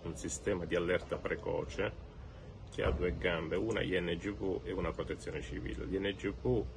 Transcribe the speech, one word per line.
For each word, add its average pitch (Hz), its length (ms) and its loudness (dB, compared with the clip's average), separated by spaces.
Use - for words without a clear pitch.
un 82 120 -4
sistema 87 480 0
di 82 120 0
allerta 87 420 2
precoce - 840 -2
che - 120 -2
ha - 80 4
due 90 260 2
gambe, 85 400 2
una 104 240 2
I 90 180 4
N 87 180 2
G 95 140 -2
V 98 320 0
e - 80 -4
una 90 200 0
protezione - 500 -4
civile. - 440 -4
L'I 90 140 0
N 98 160 2
G 95 160 -2
V 123 220 4